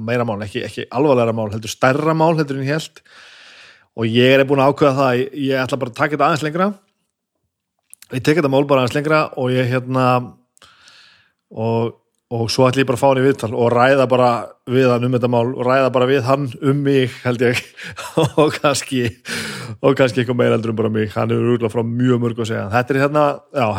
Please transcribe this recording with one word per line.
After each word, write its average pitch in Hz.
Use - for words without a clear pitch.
meira 117
mál, 101
ekki, 101
ekki -
alvarlegra 123
mál, 110
heldur 110
stærra 151
mál, 160
heldur 139
en 135
ég 147
hélt. -
Og 117
ég 123
er 135
búinn 139
að 139
ákveða 139
það, 135
ég, 131
ég 135
ætla 131
bara 123
að -
taka 151
þetta 139
aðeins 156
lengra. 175
Ég 123
tek 151
þetta 139
mál 139
bara 135
aðeins 120
lengra 151
og 127
ég, 127
hérna, 127
og, 113
og 117
svo 131
ætla 131
ég -
bara 127
að -
fá 139
hann 131
í 131
viðtal 135
og 120
ræða 131
bara 123
við 127
hann 120
um 127
þetta 120
mál 120
og 127
ræða 131
bara 127
við 139
hann 135
um 143
mig, 131
held 123
ég, 120
<laughs> -
og 151
kannski, 131
og 139
kannski 123
eitthvað 120
meira 120
heldur 113
um 110
bara 110
mig. 107
Hann 117
hefur 117
örugglega 117
frá 120
mjög 123
mörgu 113
að 110
segja. 107
Þetta 123
er, 135
hérna, 147
já, 117